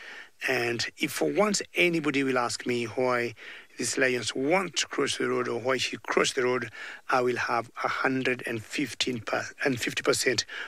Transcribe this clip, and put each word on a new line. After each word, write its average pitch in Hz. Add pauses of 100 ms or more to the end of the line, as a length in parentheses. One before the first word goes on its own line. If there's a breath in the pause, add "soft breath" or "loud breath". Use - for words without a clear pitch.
(480 loud breath)
And 120 (100)
if 156
for 156
once 196 (140)
anybody 156
will 127
ask 120
me 120
why 120 (420 loud breath)
these 123
lions 127
want 165
to -
cross -
the 127
road 123
or 120
why 127
she 120
crossed -
the 127
road, 123 (400 loud breath)
I 135
will 123
have 117 (140)
a 123
hundred 131
and 113
fifteen 127
per-, 113 (200)
and 131
fifty -
percent 127 (220 loud breath)